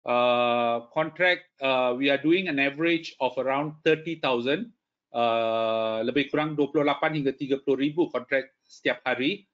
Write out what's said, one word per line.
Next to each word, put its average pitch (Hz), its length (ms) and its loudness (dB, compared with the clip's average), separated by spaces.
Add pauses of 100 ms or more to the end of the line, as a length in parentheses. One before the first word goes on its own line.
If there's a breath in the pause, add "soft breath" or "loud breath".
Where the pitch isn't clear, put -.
Uh, 120 960 0
contract, 175 480 0 (160)
uh, 127 320 2
we 135 160 0
are 139 80 2
doing 170 320 2
an 147 80 -2
average 160 640 0
of 127 160 -2
around 139 480 -2
thirty 156 320 2
thousand, 139 560 0 (400)
uh, 113 880 0
lebih 131 320 -2
kurang 151 240 -2
dua 143 160 0
puluh 147 160 2
lapan 156 320 0
hingga 135 160 -2
tiga 135 240 -4
puluh 131 160 0
ribu 151 320 0
kontrak 131 400 -4 (160)
setiap - 400 -6
hari. 131 480 -2